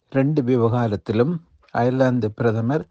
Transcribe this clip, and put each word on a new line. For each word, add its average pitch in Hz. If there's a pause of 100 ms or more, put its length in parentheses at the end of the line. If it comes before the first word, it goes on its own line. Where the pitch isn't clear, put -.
ரெண்டு 143
விவகாரத்திலும் 120 (340)
அயர்லாந்து 123
பிரதமர், 117